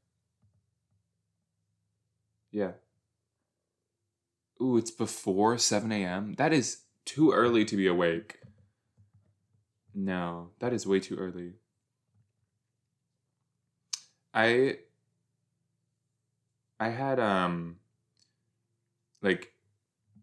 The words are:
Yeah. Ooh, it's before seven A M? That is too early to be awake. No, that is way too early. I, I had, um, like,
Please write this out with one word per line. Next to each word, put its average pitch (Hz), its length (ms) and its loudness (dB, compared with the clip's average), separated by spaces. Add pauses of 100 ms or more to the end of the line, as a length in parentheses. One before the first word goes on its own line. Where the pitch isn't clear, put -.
(2500)
Yeah. 101 200 -4 (1900)
Ooh, 127 160 2
it's 113 140 0
before 107 680 2
seven 110 340 0
A 104 120 -2
M? 95 300 -6
That 151 180 0
is 131 280 0 (260)
too 151 260 4
early 113 340 4
to 107 120 -2
be 95 100 2
awake. 87 520 0 (1600)
No, 87 540 -6 (100)
that 123 140 -4
is 104 120 -4
way 98 140 2
too - 160 -6
early. 90 380 -10 (2750)
I, 120 460 2 (2000)
I 113 100 -4
had, 131 300 -4
um, 87 580 -2 (1400)
like, 95 320 0 (680)